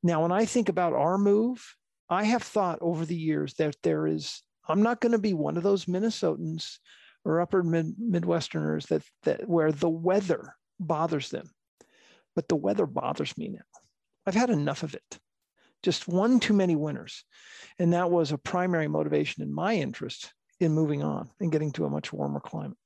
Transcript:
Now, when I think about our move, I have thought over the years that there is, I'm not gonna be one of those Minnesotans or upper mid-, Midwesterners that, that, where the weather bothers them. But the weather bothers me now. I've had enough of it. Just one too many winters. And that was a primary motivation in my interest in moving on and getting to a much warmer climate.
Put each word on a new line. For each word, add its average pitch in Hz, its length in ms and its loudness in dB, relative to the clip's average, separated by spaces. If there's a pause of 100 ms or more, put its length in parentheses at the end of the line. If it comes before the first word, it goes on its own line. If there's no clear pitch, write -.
Now, 170 180 2
when 170 120 2
I 214 120 2
think 220 240 0
about 170 240 2
our 151 240 2
move, 208 580 2 (360)
I 185 140 0
have 220 180 2
thought 185 400 0
over 165 240 0
the 170 100 -4
years 151 380 -2
that 151 280 0
there 156 240 0
is, 156 360 -4 (260)
I'm 185 140 4
not 233 180 2
gonna 233 160 4
be 208 160 2
one 151 240 -2
of 170 60 -2
those 196 240 2
Minnesotans 170 920 -2 (440)
or 160 160 2
upper 180 240 2
mid-, 165 360 0
Midwesterners 170 840 -2
that, - 160 0 (220)
that, - 220 -2
where 160 260 2
the 151 160 0
weather 170 680 0 (240)
bothers 160 520 -2
them. - 200 -10 (840)
But 165 120 -4
the 165 80 2
weather 190 300 0
bothers 131 500 -4
me - 120 -8
now. - 320 -16 (440)
I've 196 120 0
had 247 140 2
enough 143 340 0
of 139 100 -8
it. - 240 -18 (640)
Just - 260 -2
one 208 300 4
too 220 160 2
many 185 220 4
winters. - 480 -6 (540)
And 170 140 4
that 175 180 2
was 165 200 4
a 147 80 -2
primary 180 480 0
motivation 151 560 0
in 139 100 -6
my 180 220 0
interest - 580 -6 (280)
in 160 120 4
moving 151 300 0
on 147 260 -4 (120)
and 170 120 -2
getting 151 200 0
to - 120 -2
a - 60 -2
much - 220 -6
warmer 71 280 -4
climate. - 460 -10